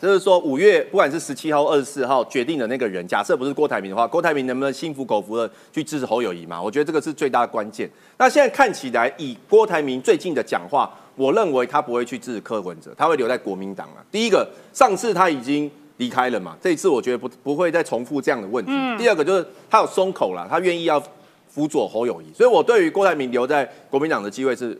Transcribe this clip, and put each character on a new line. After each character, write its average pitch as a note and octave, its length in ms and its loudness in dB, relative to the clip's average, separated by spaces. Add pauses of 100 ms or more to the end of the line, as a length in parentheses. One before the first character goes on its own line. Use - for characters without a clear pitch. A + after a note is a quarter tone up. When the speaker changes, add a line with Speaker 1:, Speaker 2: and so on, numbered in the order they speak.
Speaker 1:
就 F#3 100 2
是 F#3+ 80 4
说 F#3 200 4
五 C#3 180 -2
月， F3+ 280 6
不 - 120 -4
管 D#3 140 4
是 D#3+ 80 -4
十 C#3+ 160 -10
七 D3+ 180 -4
号、 D3 120 4
二 D3 120 2
十 C3+ 80 0
四 C3 200 -6
号 B2 200 2
决 B2+ 180 -2
定 D#3 140 -4
的 B2 80 -2
那 A#2+ 100 -4
个 B2 120 -2
人， F2+ 200 -6
假 G#2 160 0
设 F3 140 0
不 B2+ 80 -4
是 C#3 80 -4
郭 D3+ 140 0
台 A#2+ 120 -2
铭 G2 120 -8
的 F#2+ 40 -6
话， A#2 120 2
郭 E3 120 0
台 E3 140 0
铭 C3+ 140 -2
能 B2+ 100 -2
不 C3+ 80 -2
能 C#3 80 -2
心 D#3 200 -8
服 C3+ 120 -10
口 G#2 160 0
服 G#2 160 -6
的 A2+ 120 -2 (220)
去 D#3+ 120 -6
支 D3 160 -8
持 B2+ 60 -6
侯 A#2 160 0
友 G2+ 120 -2
宜 E2+ 140 -14
嘛？ E2+ 120 -10
我 G#2+ 120 -6
觉 C#3 80 -2
得 D3+ 60 2
这 E3 60 -8
个 D#3 80 2
是 D#3 140 -6
最 C#3+ 160 -2
大 B2 120 2
的 A#2 60 0
关 A2 220 -4
键。 G#2+ 200 -10 (280)
那 B3+ 100 4
现 C#4 160 4
在 B3 60 2
看 B3+ 240 2
起 - 160 -10
来， A#2+ 280 2
以 C3+ 200 -10 (100)
郭 G#3+ 180 6
台 E3 160 0
铭 C3 200 -4
最 - 160 4
近 F3+ 160 -4
的 A#2+ 100 0
讲 F#2+ 260 -2
话， B2+ 220 0 (240)
我 E3 180 2
认 G3+ 200 2
为 B2 120 2
他 D3 160 0
不 B2 120 -4
会 A#2+ 120 0
去 B2+ 120 -10
支 A#2 180 -10
持 G2 60 -8
柯 A2 200 -4
文 F2 180 -10
哲， - 180 -20
他 D3+ 100 0
会 E3 80 2
留 A#2+ 120 0
在 B2 100 0
国 G2 180 -6
民 F#2+ 180 -10
党 D#2 160 -14
啊。 - 220 -20
第 A3+ 160 0
一 - 20 0
个， D3 180 4 (260)
上 A3+ 220 4
次 A3 180 -2
他 F3+ 160 4
已 C#3+ 120 -2
经 D3 280 -2 (280)
离 B2 120 -4
开 B2+ 200 0
了 A2+ 100 -2
嘛， E2+ 220 -12
这 F#3+ 80 -2
一 E3 60 2
次 F#3+ 120 0
我 C3 140 2
觉 B2 100 -2
得 B2 60 0
不， A#2 100 -8 (160)
不 C#3+ 120 -2
会 E3+ 160 0
再 D#3+ 120 2
重 B2 220 -4
复 C#3 160 -4
这 D#3 100 0
样 B2 100 -2
的 G2 60 -10
问 A2 160 -2
题。 C4 100 -6
Speaker 2:
嗯。 C4 240 -4
Speaker 1:
第 A#3 120 2
二 G3+ 60 4
个 D3+ 80 2
就 F#3 120 2
是 F3 100 0 (240)
他 - 100 6
有 C#3+ 80 2
松 F#3 260 0
口 F#2+ 200 -2
了， F2 160 -10
他 D#3 100 2
愿 F3 180 0
意 E3 80 -4
要 D3 160 2 (460)
辅 D3+ 200 -4
佐 C3+ 180 0
侯 C3+ 200 -2
友 F2 160 -4
宜， D#2+ 120 -18
所 A3+ 120 4
以 B3+ 40 8
我 E3+ 140 6
对 A3 220 4
于 D#3+ 40 2
郭 G3 160 0
台 F3+ 80 4
铭 C3+ 180 -4
留 B2 140 0
在 C#3 240 0 (200)
国 D#3 100 0
民 D#3+ 100 -2
党 A#2+ 140 0
的 G2+ 80 -8
机 C3 140 -4
会 B2+ 100 0
是， A2+ 240 -8